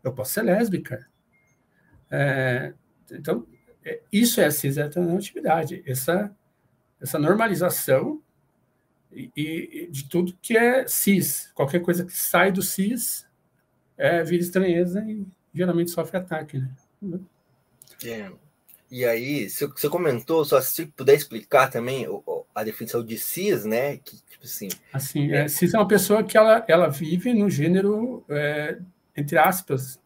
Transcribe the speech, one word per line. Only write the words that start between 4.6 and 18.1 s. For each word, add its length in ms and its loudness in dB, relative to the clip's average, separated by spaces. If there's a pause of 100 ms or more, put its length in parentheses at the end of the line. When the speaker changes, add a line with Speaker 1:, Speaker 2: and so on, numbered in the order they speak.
Speaker 1:
heteronormatividade. 1040 -2
Essa, 500 -2 (640)
essa 200 -6
normalização 1040 0 (880)
e, 240 -14
e, 480 -8
e 60 -16
de 180 -12
tudo 320 -2
que 160 -2
é 320 4
cis. 640 0
Qualquer 260 0
coisa 220 0
que 140 -10
sai 340 2
do 120 -2
cis, 640 -4 (720)
é, 280 2
vira 180 0
estranheza 640 0
e 200 -8 (260)
geralmente 380 0
sofre 260 -6
ataque, 420 -6
né? 640 -10 (840)
Speaker 2:
É. 280 -12 (600)